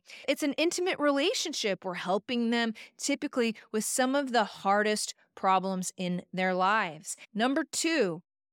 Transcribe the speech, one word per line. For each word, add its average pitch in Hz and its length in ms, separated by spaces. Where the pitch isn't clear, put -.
it's - 140
an 285 100
intimate 349 460
relationship. 285 840
We're 180 120
helping 220 560
them 233 240
typically 269 580
with 214 120
some 262 320
of 277 160
the 226 140
hardest 208 720
problems 190 640
in 180 240
their 185 220
lives. 185 640
Number 262 300
two, 247 580